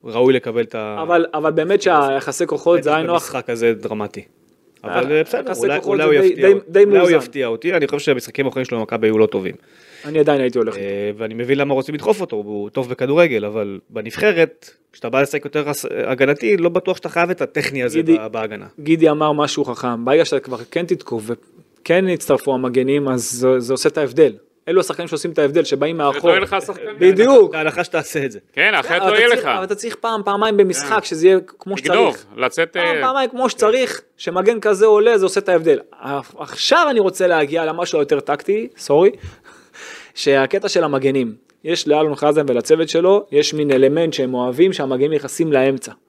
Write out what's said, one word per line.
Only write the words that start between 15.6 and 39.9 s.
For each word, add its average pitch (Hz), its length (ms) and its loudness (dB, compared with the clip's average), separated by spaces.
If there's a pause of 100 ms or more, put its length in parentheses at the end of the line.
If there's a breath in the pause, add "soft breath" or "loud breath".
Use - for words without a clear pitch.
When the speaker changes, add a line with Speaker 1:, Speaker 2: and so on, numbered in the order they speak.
Speaker 1:
הס-, 143 160 -8 (220)
הגנתי, 143 500 0
לא 170 120 0
בטוח 180 280 -2
שאתה - 120 -12
חייב 170 220 -2
את 180 120 -6
הטכני 139 400 -4
הזה 123 160 -2
Speaker 2:
גידי, 160 200 2
Speaker 1:
ב-, 110 80 -8
בהגנה. 107 400 -8 (140)
Speaker 2:
גידי 160 300 2
אמר 151 220 0
משהו 147 320 -2
חכם, 120 400 -6
ברגע 147 200 4
שאתה 139 160 -2
כבר 127 180 -12 (120)
כן 170 160 -4
תתקוף 123 400 -6
וכן - 800 -4
יצטרפו 143 460 0
המגנים, 127 540 0
אז 127 140 -2 (100)
זה, 127 280 2
זה 120 120 -6
עושה 131 160 -2
את 147 100 -2
ההבדל. 139 340 2 (360)
אלו 180 120 4
השחקנים 170 280 -6
שעושים 170 220 -6
את 156 80 -4
ההבדל, 151 260 2
שבאים 151 360 -2
Speaker 3:
אחרת 143 140 2
Speaker 2:
מאחור. 156 160 2
Speaker 3:
לא 170 40 4
יהיה 190 80 2
לך 196 140 -4 (100)
שחקן. 190 160 -12 (160)
Speaker 2:
בדיוק. 196 540 6
Speaker 1:
בהנחה 156 320 -2
שאתה 165 140 -4
עושה 143 260 -6
את 127 80 -6
זה. 104 60 -18 (140)
Speaker 3:
כן, 196 220 2
אחרת 170 280 0
Speaker 2:
אבל 190 80 2
Speaker 3:
לא 208 40 2
Speaker 2:
אתה 220 60 4
Speaker 3:
יהיה 240 80 4
Speaker 2:
צריך, 233 120 2
Speaker 3:
לך. 165 60 -6
Speaker 2:
אבל 139 180 0
אתה 190 100 -6
צריך 208 200 -8
פעם, 226 300 -4
פעמיים 208 320 0
במשחק, 185 420 2
Speaker 3:
כן. 190 60 -2
Speaker 2:
שזה 165 220 0
יהיה 190 120 6 (200)
כמו 196 180 -10
Speaker 3:
לגנוב, 180 400 2
Speaker 2:
שצריך. - 100 -20 (100)
Speaker 3:
לצאת, 127 360 -2
Speaker 2:
פעם, 170 240 -2
Speaker 3:
אה, 151 40 -4
Speaker 2:
פעמיים 262 300 -2
כמו 247 80 -12
Speaker 3:
אוקיי. 254 120 0
Speaker 2:
שצריך, 233 500 -2 (160)
שמגן 190 440 0
כזה 208 260 2
עולה, 214 320 4
זה 190 80 2
עושה 190 140 -2
את 190 80 -6
ההבדל. 165 300 2 (220)
ע-, 139 180 -8 (200)
עכשיו 302 520 0
אני 240 100 2
רוצה 185 260 0
להגיע 160 380 0
למשהו 165 340 -4
יותר 143 220 2
טקטי, 196 560 -4
סורי, 160 340 4 (560 loud breath)
<laughs> - 480 -20